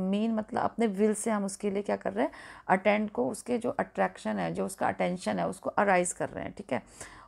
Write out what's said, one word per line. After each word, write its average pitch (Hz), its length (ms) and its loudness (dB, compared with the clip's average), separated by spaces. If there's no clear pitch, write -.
मीन 220 240 2
मतलब 214 280 -2
अपने - 240 2
विल 208 280 4
से 233 160 -2
हम 208 140 2
उसके 196 260 -2
लिए 202 120 -2
क्या 202 140 -2
कर 196 160 -2
रहे 220 120 0
हैं, 330 80 -2
अटेंड 208 420 4
को, 254 200 0
उसके 240 280 -2
जो 233 120 -2
अट्रैक्शन - 680 -2
है, 175 160 -2
जो 190 120 -2
उसका - 220 -2
अटेंशन 185 500 -2
है, 170 100 0
उसको - 220 -8
अराइज 180 420 4
कर 143 160 -4
रहे - 160 -8
हैं, - 120 -10
ठीक - 160 -10
है। 113 100 -2